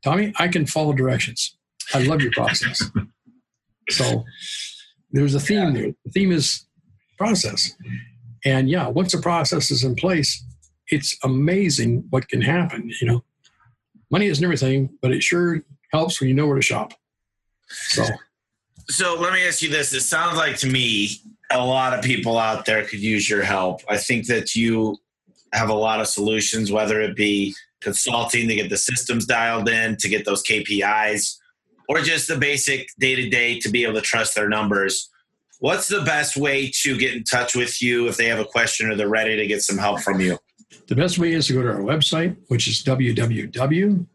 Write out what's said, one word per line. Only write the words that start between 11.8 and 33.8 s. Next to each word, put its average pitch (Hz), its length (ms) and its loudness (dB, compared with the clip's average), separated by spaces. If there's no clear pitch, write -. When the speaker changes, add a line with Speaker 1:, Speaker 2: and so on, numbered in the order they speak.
Speaker 1:
what 131 180 0
can - 140 -2
happen. 175 580 0
You - 80 0
know, 120 160 2
money 202 160 4
isn't 156 160 2
everything, 135 460 2
but 127 120 2
it 131 100 0
sure 175 400 2
helps 160 260 0
when 135 80 2
you 131 80 4
know 151 120 4
where 139 100 2
to 131 40 2
shop. - 340 -2
So. - 340 -2
Speaker 2:
So 175 260 0
let 175 160 0
me 185 160 2
ask 165 140 -2
you 160 80 -2
this. 143 240 0
It 131 80 -2
sounds 165 360 0
like 151 200 0
to 139 100 0
me, 113 540 0
a 127 140 2
lot 127 300 2
of 123 100 -4
people 117 340 0
out 110 280 0
there 110 180 2
could 107 160 -8
use 104 300 0
your 101 140 0
help. 92 440 -2
I 104 80 -2
think 117 320 -2
that 117 260 -2
you 113 440 0
have 110 160 0
a 110 40 2
lot 110 280 0
of 107 60 -2
solutions, 107 680 -2
whether 107 260 0
it 104 160 -2
be 101 400 0
consulting 113 680 -2
to 110 60 0
get 104 140 -2
the 98 80 -2
systems 120 480 -2
dialed 117 440 -2
in, 113 280 0
to 101 120 -2
get 104 160 0
those 101 160 0
K 110 200 -2
P 101 200 -2
Is, 107 580 0
or 156 120 2
just 160 260 0
the 160 100 -2
basic 143 520 -2
day-to-day 123 600 0
to - 100 -4
be 120 140 0